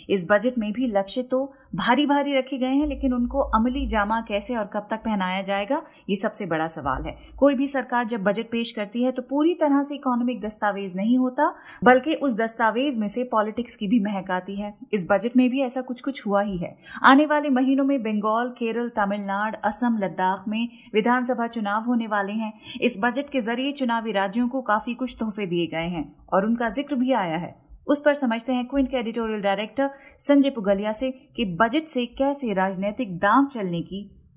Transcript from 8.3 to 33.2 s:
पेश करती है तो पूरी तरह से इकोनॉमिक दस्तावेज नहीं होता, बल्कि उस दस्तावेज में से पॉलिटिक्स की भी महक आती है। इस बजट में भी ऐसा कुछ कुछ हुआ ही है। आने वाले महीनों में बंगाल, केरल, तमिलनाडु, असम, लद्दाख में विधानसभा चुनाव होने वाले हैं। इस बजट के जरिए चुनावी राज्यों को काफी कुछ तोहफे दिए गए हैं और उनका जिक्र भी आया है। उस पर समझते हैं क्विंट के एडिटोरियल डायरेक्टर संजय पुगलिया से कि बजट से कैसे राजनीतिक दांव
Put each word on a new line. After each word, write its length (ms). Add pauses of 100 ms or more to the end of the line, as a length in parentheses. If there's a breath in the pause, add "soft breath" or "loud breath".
पेश 200
करती 300
है 100
तो 100
पूरी 320
तरह 280
से 120
इकोनॉमिक 460
दस्तावेज 560
नहीं 220
होता, 360 (300 loud breath)
बल्कि 300
उस 220
दस्तावेज 600
में 120
से 160
पॉलिटिक्स 520
की 120
भी 120
महक 300
आती 260
है। 180 (180)
इस 180
बजट 260
में 140
भी 100
ऐसा 200
कुछ 200
कुछ 260
हुआ 160
ही 160
है। 200 (240 loud breath)
आने 240
वाले 220
महीनों 360
में 180
बंगाल, 460 (100)
केरल, 300
तमिलनाडु, 760
असम, 340
लद्दाख 500
में 200 (260 loud breath)
विधानसभा 520
चुनाव 360
होने 240
वाले 260
हैं। 280 (200 loud breath)
इस 200
बजट 300
के 100
जरिए 320
चुनावी 400
राज्यों 360
को 140
काफी 320
कुछ 260
तोहफे 260
दिए 200
गए 200
हैं 300 (160)
और 140
उनका 220
जिक्र 260
भी 180
आया 240
है। 280 (220)
उस 180
पर 100
समझते 380
हैं 140
क्विंट 240
के 60
एडिटोरियल 440
डायरेक्टर 500 (280 loud breath)
संजय 320
पुगलिया 420
से 180
कि 340 (160)
बजट 280
से 180
कैसे 460
राजनीतिक 680
दांव 280